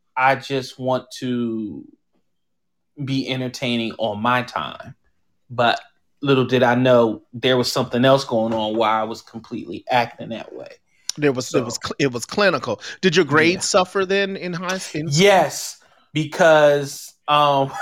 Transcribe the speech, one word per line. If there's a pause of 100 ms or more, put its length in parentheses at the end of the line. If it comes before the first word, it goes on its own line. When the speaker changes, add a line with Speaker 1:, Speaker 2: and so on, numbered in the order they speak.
(160)
Speaker 1:
I
just
want
to (1160)
be
entertaining
on
my
time. (540)
But (400)
little
did
I
know (100)
there
was
something
else
going
on
why
I
was
completely
acting
that
way. (480)
Speaker 2:
There
was,
Speaker 1:
So
Speaker 2:
it
was
cl-,
it
was
clinical. (200)
Did
your
grades
Speaker 1:
Yeah.
Speaker 2:
suffer
then
in
high
s-,
in
school?
Speaker 1:
Yes, (340)
because, (120)
um,